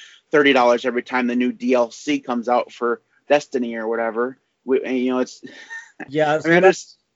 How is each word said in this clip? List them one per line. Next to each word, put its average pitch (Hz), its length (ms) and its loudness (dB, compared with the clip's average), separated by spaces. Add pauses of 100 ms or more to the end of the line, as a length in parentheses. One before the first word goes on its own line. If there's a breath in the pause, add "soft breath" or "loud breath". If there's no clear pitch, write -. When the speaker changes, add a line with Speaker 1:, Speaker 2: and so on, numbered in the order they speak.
(320 loud breath)
Speaker 1:
thirty 143 220 4
dollars 120 320 2
every 120 180 -4
time 127 240 -4
the 120 80 -2
new 123 160 0
D 123 220 -2
L 120 180 0
C 143 280 -4
comes 120 300 -6
out 123 220 0
for 120 300 -4 (260)
Destiny 123 480 -2
or 113 120 -6
whatever. 117 520 -4 (260)
We, 127 180 0
and, 131 140 -4
you 127 140 0
know, 127 80 0
it's - 240 -6 (320 loud breath)
<laughs> - 340 -18
Speaker 2:
Yeah, 151 260 0
Speaker 1:
I 156 40 0
Speaker 2:
so 156 100 -4
Speaker 1:
mean, 175 80 6
I 180 40 4
Speaker 2:
that's, 190 220 4
Speaker 1:
just - 140 -20 (180)